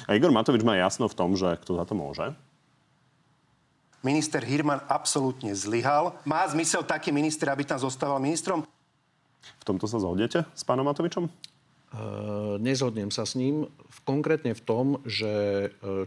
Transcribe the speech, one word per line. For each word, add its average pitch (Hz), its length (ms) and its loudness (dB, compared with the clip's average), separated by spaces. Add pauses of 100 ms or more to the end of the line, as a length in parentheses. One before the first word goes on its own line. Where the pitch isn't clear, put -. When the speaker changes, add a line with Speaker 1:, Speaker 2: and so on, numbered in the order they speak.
Speaker 1:
A 101 80 4
Igor 139 200 6
Matovič 113 320 4
má 107 80 4
jasno 98 320 2
v - 80 -4
tom, 92 200 2
že 90 280 2
kto 87 160 -2
za 85 80 -2
to 110 80 -4
môže? 82 400 -6 (1700)
Speaker 2:
Minister 147 400 2
Hirman 143 400 0
absolútne 127 720 0
zlyhal. 131 560 2 (160)
Má 165 160 2
zmysel 160 400 0
taký 160 240 -2
minister, 151 400 0
aby 139 160 -2
tam 139 160 -2
zostával 135 400 -2
ministrom? 160 400 0 (1000)
Speaker 1:
V - 40 -20
tomto 101 240 -2
sa 113 80 -2
zhodnete 104 560 0
s - 80 -14
pánom 131 240 0
Matovičom? 170 400 -2
Speaker 3:
E, 165 60 -6 (1300)
nezhodnem 120 480 0
sa 107 160 -4
s - 80 -6
ním 139 320 0
v, - 400 -20
konkrétne 147 480 0
v - 80 -10
tom, 120 240 0 (220)
že, 107 260 -2 (400)
e, 98 340 -4